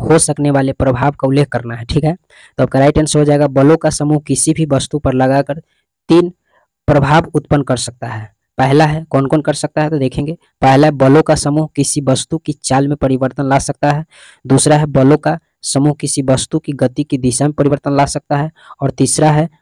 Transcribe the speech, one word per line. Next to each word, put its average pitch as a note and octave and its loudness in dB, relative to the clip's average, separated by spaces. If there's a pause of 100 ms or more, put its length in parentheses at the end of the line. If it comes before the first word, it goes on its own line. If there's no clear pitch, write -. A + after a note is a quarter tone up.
हो D#3+ 2
सकने D3 0
वाले C3+ 0
प्रभाव C3 0
का - -4
उल्लेख C#3 2
करना A#2+ -8
है, A2+ -14
ठीक C#3+ -2
है। D#3+ -2 (420)
तो C3+ 0
आपका C3+ 0
राइट D3 4
आंसर D3+ 0
हो D3 2
जाएगा, C#3+ 2
बलों C#3 4
का D#3 -2
समूह D3 -2
किसी C#3+ -2
भी D#3+ -2
वस्तु C#3+ -2
पर C3+ -2
लगाकर C#3 0 (480)
तीन F3 4 (560)
प्रभाव D3 2
उत्पन्न D3 -2
कर B2+ -2
सकता - -10
है। A2 -12 (260)
पहला C#3 4
है, D#3 -2
कौन C3+ 0
कौन D#3 0
कर D3+ -2
सकता D3+ -6
है D3+ -2
तो D#3 -2
देखेंगे, C#3+ -4 (240)
पहला C#3 4
है D3+ 4
बलों C3+ 4
का D#3 2
समूह D3+ -2
किसी C#3+ -2
वस्तु E3 -2
की D#3 -8
चाल C3+ -2
में D3 -2
परिवर्तन C3 -2
ला C3+ 0
सकता C#3+ -2
है, D3+ -6 (400)
दूसरा C3+ 2
है D3+ 0
बलों C3+ 4
का D#3 -4 (260)
समूह C#3+ 0
किसी - -6
वस्तु C3 -2
की - -6
गति B2+ -2
की C#3+ -4
दिशा B2+ -2
में D3 -2
परिवर्तन C#3+ 0
ला C#3 2
सकता - -6
है, D#3 -4 (300)
और C3+ 0
तीसरा C#3 0
है D3+ 0 (140)